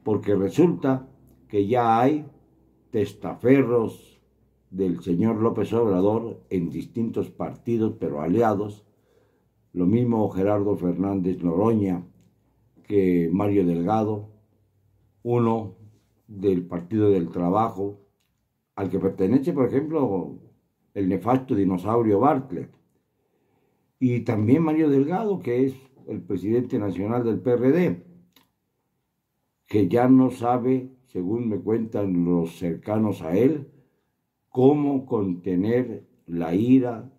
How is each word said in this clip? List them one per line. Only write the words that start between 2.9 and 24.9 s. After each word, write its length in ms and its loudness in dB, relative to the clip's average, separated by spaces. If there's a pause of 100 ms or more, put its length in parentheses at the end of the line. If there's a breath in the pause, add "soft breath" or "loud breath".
testaferros 1300 0 (500)
del 300 -2
señor 360 0
López 360 0
Obrador 800 0
en 180 -2
distintos 640 -6
partidos, 680 -4
pero 220 -6
aliados. 640 0 (880)
Lo 140 0
mismo 420 2
Gerardo 480 0
Fernández 680 -2
Noroña 640 0 (760)
que 500 2
Mario 320 2
Delgado, 640 -2 (920)
uno 540 0 (520)
del 380 0
Partido 420 0
del 220 2
Trabajo, 680 -2 (760)
al 160 -6
que 80 -2
pertenece, 560 0
por 140 0
ejemplo, 720 -4 (540)
el 160 -2
nefasto 460 0
dinosaurio 640 2
Bartlett. 560 -2 (1200)
Y 220 0
también 440 2
Mario 260 2